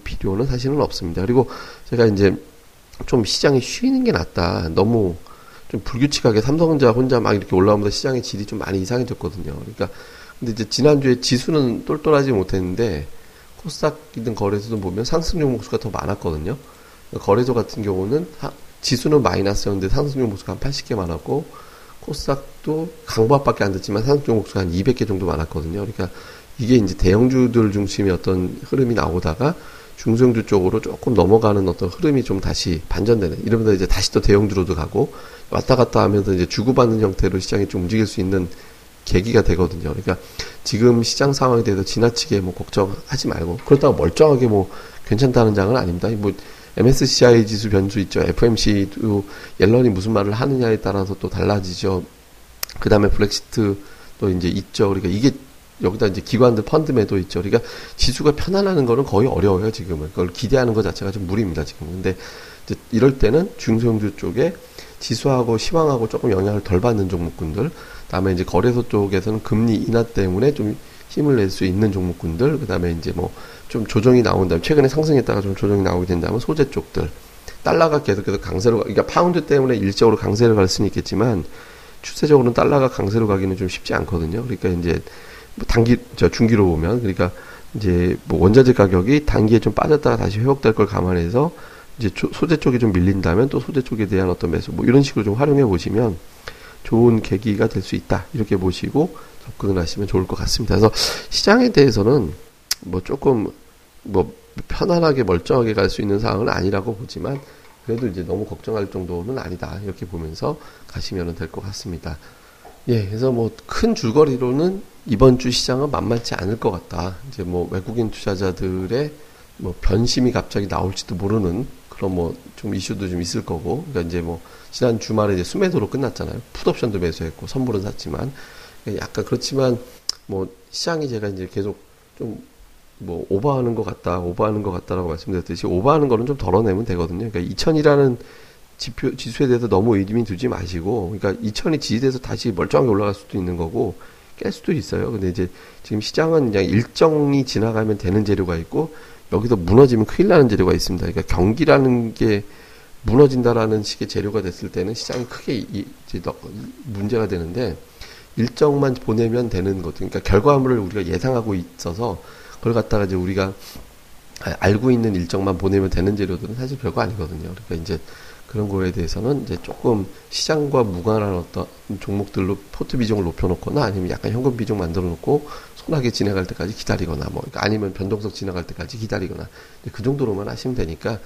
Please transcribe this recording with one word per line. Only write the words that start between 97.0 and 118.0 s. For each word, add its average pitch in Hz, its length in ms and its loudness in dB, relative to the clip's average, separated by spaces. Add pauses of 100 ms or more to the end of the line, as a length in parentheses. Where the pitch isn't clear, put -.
계기가 107 460 0
될 98 140 -4
수 - 140 -6
있다. - 360 -4
이렇게 110 240 -2
보시고 95 600 -2 (280)
접근을 98 360 -2
하시면 95 280 -4
좋을 92 180 0
것 92 100 -6
같습니다. 92 400 0
그래서 107 180 6 (360)
시장에 240 400 4
대해서는 113 640 4 (480)
뭐 90 220 -6
조금 127 460 0 (540)
뭐 95 300 0 (360)
편안하게 160 560 2
멀쩡하게 107 500 2
갈 104 160 2
수 - 120 -4
있는 101 160 0
상황은 107 300 -2
아니라고 98 480 -2
보지만 120 440 -8 (460)
그래도 120 200 -4
이제 92 160 -6
너무 90 220 -4
걱정할 104 460 -6
정도는 90 480 -6
아니다. 87 460 -10
이렇게 95 220 -10
보면서 87 500 -6 (300)
가시면은 85 480 -6
될 85 160 -10
것 98 140 -12
같습니다. 85 520 -10 (720)
예, 113 180 0
그래서 113 260 -2
뭐 113 180 -2 (160)
큰 - 280 0
줄거리로는 143 880 0 (240)
이번 123 320 6
주 123 120 -4
시장은 131 400 -2
만만치 113 460 -2
않을 104 240 -4
것 113 100 0
같다. 87 460 -6 (120)
이제 117 140 -10
뭐 87 280 -2
외국인 110 400 -2